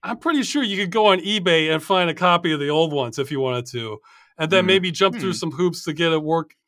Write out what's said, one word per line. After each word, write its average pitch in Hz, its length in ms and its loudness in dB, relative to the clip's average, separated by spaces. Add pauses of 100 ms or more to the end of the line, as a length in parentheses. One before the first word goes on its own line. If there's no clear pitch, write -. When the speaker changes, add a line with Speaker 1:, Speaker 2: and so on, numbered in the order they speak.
Speaker 1:
I'm 226 160 -8
pretty 302 260 0
sure 285 200 -2
you 196 140 -4
could 190 140 -4
go 214 160 4
on 190 120 4
eBay 175 540 2
and 156 100 -2
find 180 260 2
a 160 40 -2
copy 175 400 2
of 147 60 -2
the 143 100 -2
old 156 240 2
ones 131 260 -2
if 135 120 -4
you 139 80 -4
wanted 123 280 -2
to, 113 320 -8 (380)
and 156 120 -4
then 185 120 4
Speaker 2:
Mm-hmm. 180 60 2
Speaker 1:
maybe 185 240 2
jump 190 260 2
through 185 140 -4
Speaker 3:
Hmm. - 60 -4
Speaker 1:
some 165 140 -4
hoops 165 320 -2
to 160 100 -4
get 165 200 0
it 156 100 0
work 160 320 -2 (120)